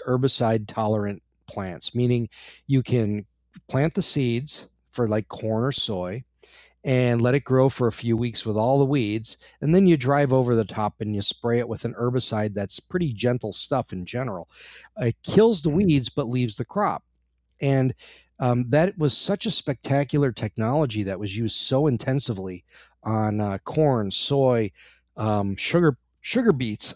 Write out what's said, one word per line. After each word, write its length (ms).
herbicide-tolerant 1120
plants, 480
meaning 320
you 180
can 420
plant 240
the 80
seeds 680
for, 160
like, 220
corn 340
or 80
soy 520
and 380
let 140
it 80
grow 260
for 180
a 40
few 260
weeks 280
with 120
all 220
the 60
weeds, 520
and 140
then 120
you 100
drive 360
over 220
the 100
top 360
and 140
you 60
spray 380
it 100
with 160
an 140
herbicide 540
that's 260
pretty 340
gentle 400
stuff 400
in 120
general. 440
It 260
kills 380
the 80
weeds 400
but 200
leaves 260
the 100
crop. 380
And, 340
um, 300
that 300
was 180
such 300
a 40
spectacular 800
technology 720
that 160
was 160
used 220
so 300
intensively 760
on, 380
uh, 240
corn, 460
soy, 600
um, 380
sugar, 420
sugar 320
beets, 420